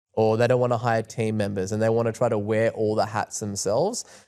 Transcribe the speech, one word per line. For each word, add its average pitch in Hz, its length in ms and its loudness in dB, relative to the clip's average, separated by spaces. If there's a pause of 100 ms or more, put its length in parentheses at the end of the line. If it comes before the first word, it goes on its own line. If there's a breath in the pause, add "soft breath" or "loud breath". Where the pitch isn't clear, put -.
(140)
or 110 220 4
they 117 120 4
don't 123 120 4
wanna 120 180 0
hire 113 260 0
team 110 340 -4
members 101 340 -2
and 107 100 -2
they 113 80 4
wanna 117 220 0
try 120 160 0
to 110 100 0
wear 110 340 0
all 107 240 -2
the 101 100 2
hats 107 340 -6
themselves. 107 640 -2 (240 loud breath)